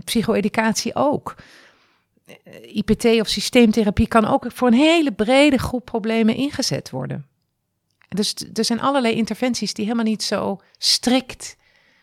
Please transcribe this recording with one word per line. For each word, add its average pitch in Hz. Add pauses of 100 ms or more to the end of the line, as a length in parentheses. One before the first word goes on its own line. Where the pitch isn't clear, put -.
psycho-educatie 220
ook. - (880)
Eh, -
I 214
P -
T 208
of 226
systeemtherapie 220
kan 226
ook -
voor 247
een 226
hele 302
brede 262
groep -
problemen 220
ingezet -
worden. 139 (800)
Dus 202
t-, -
er 226
zijn 226
allerlei 254
interventies 226
die 220
helemaal 233
niet 220
zo 196 (180)
strikt - (460)